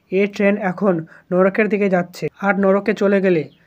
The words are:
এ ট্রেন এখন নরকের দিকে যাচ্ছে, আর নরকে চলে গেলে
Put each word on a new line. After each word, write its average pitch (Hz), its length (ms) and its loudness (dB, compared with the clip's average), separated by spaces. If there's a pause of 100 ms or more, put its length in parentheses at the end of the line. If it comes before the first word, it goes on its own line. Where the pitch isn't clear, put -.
(100)
এ 196 160 0
ট্রেন 202 300 0
এখন 180 500 -2 (260)
নরকের 190 360 2
দিকে 196 220 0
যাচ্ছে, 175 380 -4 (120)
আর 196 200 -2
নরকে 196 340 2
চলে 202 260 2
গেলে 175 280 0 (180)